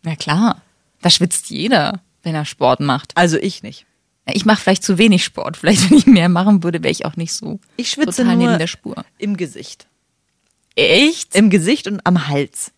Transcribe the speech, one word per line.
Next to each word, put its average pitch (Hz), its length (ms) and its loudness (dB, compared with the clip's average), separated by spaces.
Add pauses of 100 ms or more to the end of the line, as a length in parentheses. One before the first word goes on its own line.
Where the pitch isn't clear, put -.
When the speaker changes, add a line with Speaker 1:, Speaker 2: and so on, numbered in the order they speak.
Speaker 1:
Na 160 120 -6
klar. 185 460 -2 (420)
Da 175 80 2
schwitzt - 400 -2
jeder, 175 480 -2 (240)
wenn 160 100 -6
er 151 120 -6
Sport - 340 0
macht. 139 360 -4
Speaker 2:
Also 170 220 2
ich - 240 -6
nicht. - 240 -20 (420)
Speaker 1:
Ja, 131 80 -8
ich 202 100 -4
mache 214 160 2
vielleicht 190 220 0
zu 185 140 0
wenig 208 260 4
Sport. - 340 -10
Vielleicht, 185 340 2
wenn 294 80 8
ich - 80 4
mehr 185 220 6
machen 185 340 2
würde, 170 180 -2
wäre 156 100 -2
ich - 140 -6
auch 151 120 -8
nicht 165 160 -8
so - 260 -10 (160)
Speaker 2:
Ich - 160 -8
schwitze 277 320 -2
Speaker 1:
total 233 120 2
Speaker 2:
nur 240 120 2
Speaker 1:
neben 226 120 2
der 165 80 -2
Spur. - 280 -12 (240)
Speaker 2:
im 202 180 -6
Gesicht. - 480 -12 (920)
Speaker 1:
Echt? 233 600 2
Speaker 2:
Im 208 140 6
Gesicht 202 380 0
und 202 180 -8
am 170 220 0
Hals. 143 500 -6